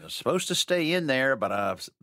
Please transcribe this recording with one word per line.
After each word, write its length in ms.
is 100
supposed 340
to 80
stay 360
in 160
there, 280
but 160
I've, 360